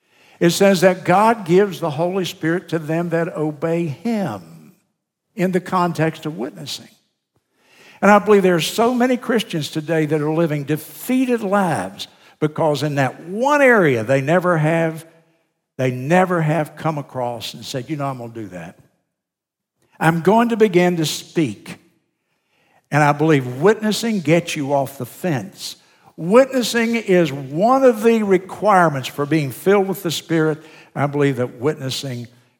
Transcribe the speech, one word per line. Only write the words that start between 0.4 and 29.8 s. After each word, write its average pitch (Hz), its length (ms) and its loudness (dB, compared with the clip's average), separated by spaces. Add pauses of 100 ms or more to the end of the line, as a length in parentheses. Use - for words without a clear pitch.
says 190 300 4
that 185 240 2
God 214 400 2
gives 175 360 2
the 160 100 -4
Holy 175 340 -2
Spirit 170 460 -4
to 180 80 -2
them 165 320 -4
that 165 180 -2
obey 165 580 -4
him 110 880 -8 (600)
in 185 180 -2
the 180 80 0
context 175 640 -2
of 156 140 -8
witnessing. 196 500 -12 (1120)
And 196 80 6
I 208 80 8
believe 202 240 4
there 185 120 4
are 160 60 2
so 233 340 0
many 247 240 0
Christians 202 520 -4
today 156 360 -2
that 151 160 -2
are 151 100 -2
living 151 320 0
defeated 247 800 -2
lives 170 640 -2 (300)
because 151 440 -2
in 147 120 -4
that 131 300 -2
one 247 360 0
area 175 440 4
they 135 180 2
never 170 340 0
have, 160 480 -2 (720)
they 131 140 0
never 170 500 0
have 156 360 -2
come 156 200 -4
across 123 560 -8
and 120 100 -16
said, 123 280 -8
"You 156 60 -6
know, 139 100 -6
I'm 131 120 -6
gonna 117 140 -12
do 113 160 -12
that. 87 300 -16 (1200)
I'm 165 240 0
going 226 280 4
to 226 60 -2
begin 180 420 4
to 160 60 0
speak." - 720 -6 (1120)
And 147 120 4
I 147 80 4
believe 139 480 2
witnessing 214 580 0
gets 165 380 0
you 143 160 -4
off 139 260 -2
the 123 80 -10
fence. - 720 -8 (400)
Witnessing 233 800 2
is 180 360 2
one 170 520 0
of 226 180 4
the 226 220 4
requirements 180 840 2
for 143 180 -4
being 143 260 -2
filled 196 340 2